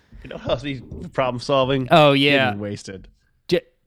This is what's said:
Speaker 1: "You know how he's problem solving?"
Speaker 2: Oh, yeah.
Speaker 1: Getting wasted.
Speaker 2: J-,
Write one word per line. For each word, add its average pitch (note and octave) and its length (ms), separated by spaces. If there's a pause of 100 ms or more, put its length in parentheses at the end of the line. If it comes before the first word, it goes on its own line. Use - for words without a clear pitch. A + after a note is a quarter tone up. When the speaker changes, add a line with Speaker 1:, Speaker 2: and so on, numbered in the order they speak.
(220)
Speaker 1:
"You C3+ 80
know - 80
how - 160
he's C3 280 (300)
problem B2 280
solving?" C3+ 500
Speaker 2:
Oh, D3+ 220
yeah. C#3 340
Speaker 1:
Getting G#2 140
wasted. G2+ 480 (400)
Speaker 2:
J-, F3 120 (260)